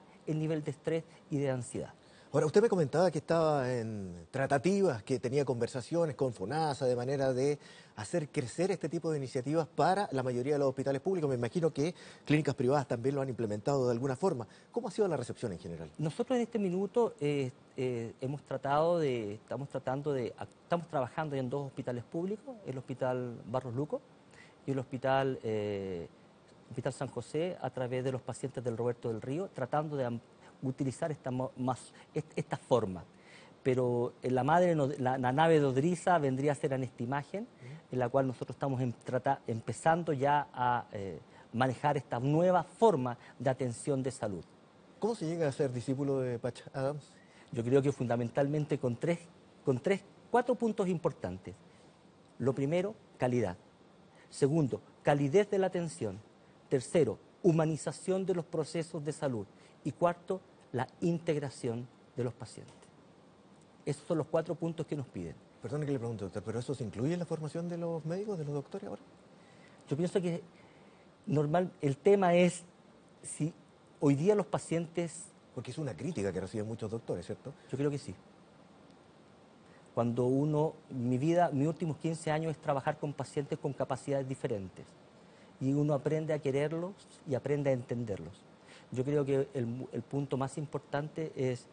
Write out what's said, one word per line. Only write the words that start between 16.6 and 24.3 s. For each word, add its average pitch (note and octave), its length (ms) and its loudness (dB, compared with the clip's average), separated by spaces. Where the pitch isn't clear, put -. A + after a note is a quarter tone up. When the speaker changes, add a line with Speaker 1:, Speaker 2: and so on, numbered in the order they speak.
Speaker 1:
eh, C#3+ 300 0
eh, B2 420 -4
hemos C#3 220 -4
tratado D3 560 2
de, A#2+ 380 0
estamos B2 340 -8
tratando C#3 420 -2
de, B2+ 220 -2
estamos E3+ 240 -2
trabajando C#3+ 480 -4
ya C3+ 60 0
en B2 100 -4
dos C#3+ 160 -4
hospitales B2 360 -6
públicos, G3 520 -6
el B2 140 -6
Hospital B2+ 680 -4
Barros B2 300 -4
Luco D3+ 260 -4